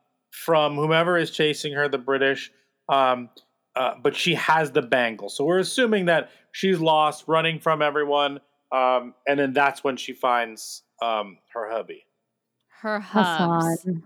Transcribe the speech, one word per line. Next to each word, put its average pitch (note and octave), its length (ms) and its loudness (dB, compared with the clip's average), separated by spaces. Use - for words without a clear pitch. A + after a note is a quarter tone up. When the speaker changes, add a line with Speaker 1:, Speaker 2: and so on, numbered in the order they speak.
Speaker 1:
from D3+ 460 0
whomever D#3+ 420 2
is E3 140 -2
chasing D3+ 420 -2
her, C#3+ 160 0
the C3+ 80 -2
British, C3+ 520 0
um, B2+ 420 2
uh, B2+ 260 -2
but - 140 0
she E3+ 200 0
has D#3+ 360 2
the C#3+ 120 0
bangle. A2+ 440 -2
So C#3 160 -6
we're F3 160 2
assuming G#3 460 0
that E3 240 2
she's F#3+ 260 0
lost, D#3 480 2
running D#3+ 320 0
from D#3+ 220 0
everyone, C#3+ 580 0
um, B2+ 440 0
and C#3+ 100 2
then C#3 140 0
that's - 320 0
when C3 140 -2
she B2+ 160 -12
finds, A#2 680 -2
um, G#2+ 380 -4
her G#2+ 160 -8
hubby. G#2 360 -8
Speaker 2:
Her G#3+ 220 -4
hubs. E3+ 800 0
Speaker 3:
Hassan. F3 240 -6